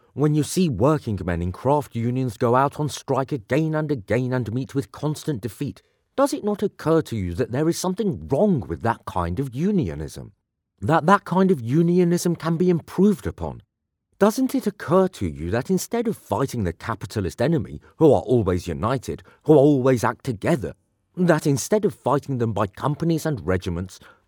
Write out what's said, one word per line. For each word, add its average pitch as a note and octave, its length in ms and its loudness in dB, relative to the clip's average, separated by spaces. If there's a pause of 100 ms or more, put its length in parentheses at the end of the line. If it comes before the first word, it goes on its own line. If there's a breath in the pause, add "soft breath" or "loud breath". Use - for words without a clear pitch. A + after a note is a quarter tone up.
(140 soft breath)
when D3+ 200 2
you D3+ 80 2
see F3 280 0
working A#2+ 540 0
men E2+ 180 -2
in F2+ 100 -2
craft C#3 440 -2
unions B2 420 -2
go A#2 180 2
out C#3 240 0
on D3+ 100 -4
strike C3 420 -4
again D#3 440 -2
and D3+ 160 -2
again B2 420 -2
and A#2 200 -2
meet C3 200 -6
with C3+ 180 -4
constant - 500 -6
defeat, - 420 -8 (320)
does C4+ 180 2
it B3+ 120 -6
not G#3 180 -2
occur D#3+ 400 0
to - 120 -8
you F2+ 200 -2
that A2+ 160 -2
there D3+ 180 0
is E3 80 0
something F3+ 520 -4
wrong E3 320 2
with D#2 200 -8
that A2+ 240 -2
kind F2 340 -4
of C3+ 140 -6
unionism? A2 800 -4 (480)
That D3 260 0
that G3 200 4
kind F#3 260 4
of C#3 100 0
unionism E3+ 760 2
can E3 200 -2
be F3+ 140 4
improved F3 560 2
upon? D2+ 340 -8 (560)
Doesn't A#3 380 2
it B3 120 -2
occur F#3 420 2
to - 180 -6
you D#2 240 -6
that A#2+ 180 -2
instead A#3 380 -2
of F#3 80 -2
fighting A#2 480 -4
the E2 100 -2
capitalist - 680 -6
enemy, A#2 400 -2 (160 soft breath)
who D3+ 160 8
are F#2+ 80 4
always F#2+ 460 2
united, F2 560 -4 (200 soft breath)
who D#3 120 6
always C3 480 4
act A2+ 200 -2
together, A2+ 500 -2 (440)
that E3 300 2
instead F#3+ 380 0
of D#3+ 100 -2
fighting C#3 420 -2
them A#2 160 -2
by G2+ 140 0
companies D3+ 580 -2
and B2+ 200 -6
regiments, F2+ 540 -4 (280 soft breath)